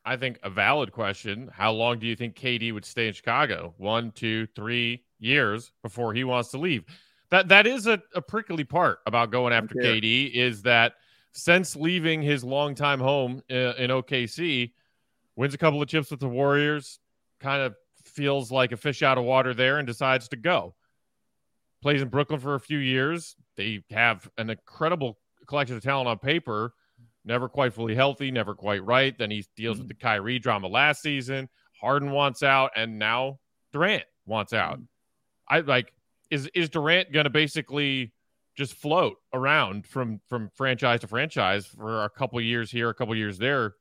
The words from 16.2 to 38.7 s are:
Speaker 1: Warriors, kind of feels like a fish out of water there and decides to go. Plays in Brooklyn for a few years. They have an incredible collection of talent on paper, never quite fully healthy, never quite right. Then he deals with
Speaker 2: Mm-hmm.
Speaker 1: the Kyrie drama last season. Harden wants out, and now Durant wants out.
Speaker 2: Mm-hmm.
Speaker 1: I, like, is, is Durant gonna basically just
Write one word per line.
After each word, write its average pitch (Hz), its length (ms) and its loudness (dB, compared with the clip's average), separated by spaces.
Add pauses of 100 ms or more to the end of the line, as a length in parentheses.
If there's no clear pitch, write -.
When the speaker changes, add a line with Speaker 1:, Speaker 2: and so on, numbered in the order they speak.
Speaker 1:
Warriors, 143 720 0 (400)
kind 139 220 -2
of 123 120 -2 (300)
feels 139 480 -2
like 127 220 2
a 113 40 -6
fish 143 240 -4
out 135 160 6
of 123 60 0
water 127 300 2
there 127 240 2
and 139 100 -4
decides 131 420 0
to 135 60 -12
go. 113 400 -2 (1080)
Plays 143 200 2
in 131 80 -4
Brooklyn 143 320 -2
for 143 140 -4
a 131 40 -2
few 151 200 -6
years. 135 580 -2 (180)
They 104 260 -6 (100)
have 110 460 2
an 113 120 -4
incredible 143 720 -4 (280)
collection 127 300 -2
of 104 60 -10
talent 131 260 0
on 110 100 -2
paper, 123 540 -2 (520)
never 120 240 -2
quite 131 240 0
fully 113 220 -4
healthy, 135 360 2
never 104 240 -2
quite 101 280 -2
right. 127 340 2
Then 107 140 -2
he 104 140 -6 (100)
deals 110 220 -4
with 127 100 -10
Speaker 2:
Mm-hmm. - 20 -
Speaker 1:
the 127 60 -14
Kyrie 113 440 0
drama 104 280 -2
last 139 340 2
season. 135 480 -6 (300)
Harden 139 320 0
wants 139 320 0
out, 135 320 4
and 113 240 -4
now 127 400 -2 (320)
Durant 165 320 0 (220)
wants 107 280 -4
out. 82 220 0
Speaker 2:
Mm-hmm. - 80 -14 (720)
Speaker 1:
I, 165 60 4
like, 131 320 0 (360)
is, 143 240 -4
is 170 160 0
Durant 165 420 2
gonna 147 180 2
basically 143 840 -2 (420)
just 139 180 -6